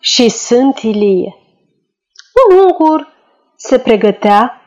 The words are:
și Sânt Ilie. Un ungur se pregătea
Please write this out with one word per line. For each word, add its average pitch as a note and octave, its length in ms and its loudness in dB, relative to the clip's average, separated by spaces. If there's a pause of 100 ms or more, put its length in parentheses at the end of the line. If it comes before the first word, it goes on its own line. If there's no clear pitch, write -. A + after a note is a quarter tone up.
și - 280 -2
Sânt B3 500 -2
Ilie. G3+ 560 -2 (1160)
Un F#4 80 6
ungur D#4 540 0 (440)
se - 220 -2
pregătea G#3 880 0